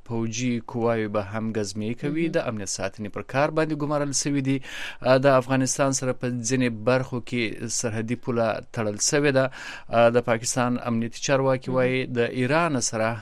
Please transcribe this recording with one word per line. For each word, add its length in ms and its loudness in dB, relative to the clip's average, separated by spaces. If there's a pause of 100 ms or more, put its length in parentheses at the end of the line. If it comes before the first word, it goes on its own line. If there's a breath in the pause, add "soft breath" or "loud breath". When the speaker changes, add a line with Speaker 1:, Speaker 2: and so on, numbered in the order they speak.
Speaker 1:
پوجي 640 -2
قواوې 400 0
به 140 -2
هم 320 -4
ګزمې 380 -4 (100)
کوي. 200 -2
Speaker 2:
مهم. 100 0
Speaker 1:
د 60 0
امنیت 320 -4
ساتنې 400 -6
پر 120 -8
کار 280 0
باندې 320 0
ګمارل 300 -2
سوي 300 0
دي. 160 0 (440 loud breath)
آه، 160 6
د 80 2
افغانستان 680 4
سره 220 -2
په 160 -4
ځینې 400 0
برخو 600 0
کې 380 -2
سرحدي 480 -2
پوله 460 0 (120)
تړل 240 -2
سوې 340 2
ده. 140 4 (440 loud breath)
آه، 200 8
د 100 4
پاکستان 680 0
امنیتي 340 -2
چارواکي 520 0
Speaker 2:
مهم. 60 2
Speaker 1:
وایي 280 2
د 140 -4
ایران 640 2
سره 400 -2